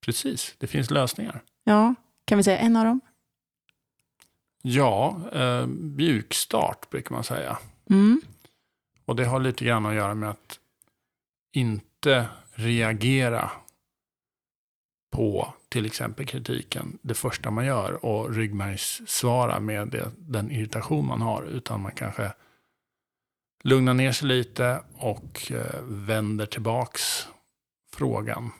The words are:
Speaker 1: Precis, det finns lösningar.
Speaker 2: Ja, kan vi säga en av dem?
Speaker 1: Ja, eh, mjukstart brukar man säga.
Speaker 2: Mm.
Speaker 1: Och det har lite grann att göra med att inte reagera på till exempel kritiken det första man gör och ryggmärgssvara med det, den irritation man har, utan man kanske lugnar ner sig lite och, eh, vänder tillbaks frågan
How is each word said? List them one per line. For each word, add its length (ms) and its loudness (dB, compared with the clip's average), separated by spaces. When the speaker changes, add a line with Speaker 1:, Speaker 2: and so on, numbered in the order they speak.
Speaker 1:
Precis, 520 -4
det 100 -6
finns 240 -2
lösningar. 520 -2
Speaker 2:
Ja, 320 6
kan 120 6
vi 60 6
säga 140 6
en 180 6
av 100 6
dem? 160 4
Speaker 1:
Ja, 600 2
eh, 340 2
mjukstart 1200 0
brukar 260 -6
man 80 -4
säga. 340 -4
Speaker 2:
Mm. 320 8
Speaker 1:
Och 100 0
det 100 0
har 140 2
lite 260 0
grann 200 2
att 100 0
göra 200 0
med 140 -4
att 300 -14
inte 760 2
reagera 1000 0
på 420 -2
till 160 -2
exempel 400 -6
kritiken 760 -8
det 120 -6
första 380 -4
man 140 -2
gör 400 -2
och 300 -2
ryggmärgssvara 1200 -2
med 280 -4
det, 300 -6
den 340 -4
irritation 560 -2
man 140 -2
har, 220 -2
utan 380 -6
man 100 -8
kanske 420 -6
lugnar 300 6
ner 180 4
sig 160 -2
lite 560 0
och, 540 -6
eh, 320 -6
vänder 640 -2
tillbaks 840 -4
frågan 680 -4